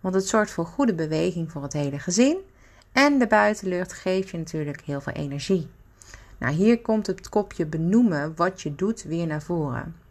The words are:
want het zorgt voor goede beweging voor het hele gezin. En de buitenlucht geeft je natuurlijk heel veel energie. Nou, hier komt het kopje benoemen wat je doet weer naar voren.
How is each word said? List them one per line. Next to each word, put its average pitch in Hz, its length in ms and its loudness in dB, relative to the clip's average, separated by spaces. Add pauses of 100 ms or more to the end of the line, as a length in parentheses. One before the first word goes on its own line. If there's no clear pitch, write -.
want 185 140 -4
het 190 140 2
zorgt 214 220 2
voor 165 160 -4
goede 226 280 2
beweging 165 580 -2
voor 143 100 -8
het 139 100 -8
hele 143 260 -2
gezin. 233 380 2 (560)
En 285 260 6
de 247 80 4
buitenlucht 208 640 2
geeft 185 360 -2
je 170 100 -8
natuurlijk 156 420 -6
heel 143 200 -6
veel - 120 -8
energie. 147 580 -2 (680)
Nou, 131 160 -2
hier 220 260 4
komt 220 260 -2
het - 220 -6
kopje 202 380 -2
benoemen 165 720 2
wat 185 260 -2
je 147 120 -4
doet 202 280 -2
weer 165 240 -4
naar 151 160 -4
voren. 160 540 -4 (140)